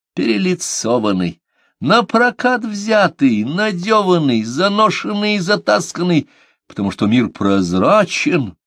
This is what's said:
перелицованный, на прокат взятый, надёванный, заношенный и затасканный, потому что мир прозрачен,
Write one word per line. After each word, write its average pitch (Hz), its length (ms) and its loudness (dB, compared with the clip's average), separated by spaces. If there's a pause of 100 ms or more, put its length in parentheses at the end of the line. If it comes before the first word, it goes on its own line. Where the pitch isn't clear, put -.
(140)
перелицованный, 104 1300 -2 (380)
на 196 220 2
прокат 240 640 0
взятый, 202 800 0
надёванный, 175 1000 0
заношенный 208 920 0
и 202 40 -4
затасканный, 180 880 0 (380)
потому 101 240 -4
что 107 160 -2
мир 113 220 2
прозрачен, 101 1300 0 (100)